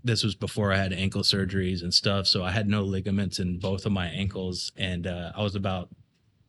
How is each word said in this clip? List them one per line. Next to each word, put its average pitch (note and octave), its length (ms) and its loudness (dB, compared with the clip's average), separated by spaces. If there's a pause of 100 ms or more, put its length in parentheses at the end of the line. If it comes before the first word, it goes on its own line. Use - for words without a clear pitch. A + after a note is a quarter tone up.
this A2+ 160 2
was G#2 120 2
before G2+ 360 0
I F#2+ 60 4
had F#2+ 160 2
ankle F#2+ 300 0
surgeries F#2+ 600 2
and F2 120 -4
stuff. G2 320 2
So F#2+ 180 2
I F2+ 60 0
had G#2 180 0
no G#2 140 2
ligaments F#2+ 560 0
in F2+ 200 0
both F#2+ 280 -2
of G#2 60 2
my F2+ 160 0
ankles, F#2 680 -4
and, F2+ 300 -4
uh, F2 280 -6
I G#2+ 80 -4
was G2+ 120 0
about F#2+ 340 -4 (600)